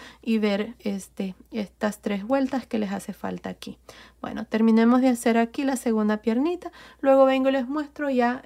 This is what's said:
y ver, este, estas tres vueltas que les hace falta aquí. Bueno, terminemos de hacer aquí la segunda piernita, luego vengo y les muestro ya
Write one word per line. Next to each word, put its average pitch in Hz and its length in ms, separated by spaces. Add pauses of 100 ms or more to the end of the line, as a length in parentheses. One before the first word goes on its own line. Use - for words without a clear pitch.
(220)
y 226 180
ver, 208 400
este, 196 560 (160)
estas 208 500
tres 202 240
vueltas 262 420
que 220 120
les 202 120
hace 196 220
falta 185 360
aquí. - 280 (420)
Bueno, - 260
terminemos 226 540
de 262 100
hacer 233 280
aquí 233 260
la 269 140
segunda 214 400
piernita, 294 540 (280)
luego 269 240
vengo 262 240
y 269 60
les 269 140
muestro 294 420
ya 247 360